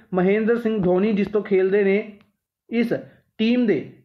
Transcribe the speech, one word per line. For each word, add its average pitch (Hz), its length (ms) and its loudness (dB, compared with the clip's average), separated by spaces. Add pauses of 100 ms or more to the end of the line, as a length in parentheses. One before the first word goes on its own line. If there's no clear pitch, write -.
(140)
ਮਹੇਂਦਰ 208 440 2
ਸਿੰਘ 220 260 -2
ਧੋਨੀ 185 300 2
ਜਿਸ 196 140 0
ਤੋਂ 208 140 -2
ਖੇਲਦੇ 196 420 0
ਨੇ, 196 360 -2 (500)
ਇਸ 233 240 -2 (440)
ਟੀਮ 240 280 0
ਦੇ 165 280 -2 (100)